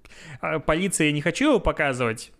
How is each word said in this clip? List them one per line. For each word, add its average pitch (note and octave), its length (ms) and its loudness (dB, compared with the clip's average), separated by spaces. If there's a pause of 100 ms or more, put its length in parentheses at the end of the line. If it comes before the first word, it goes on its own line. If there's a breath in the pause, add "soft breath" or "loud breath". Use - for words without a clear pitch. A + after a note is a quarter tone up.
(400 loud breath)
а, D#3 200 -2
полиция, E3 480 0
я D3 40 2
не D3 80 -2
хочу B3+ 300 2
его A#3 100 4
показывать, B2+ 800 -2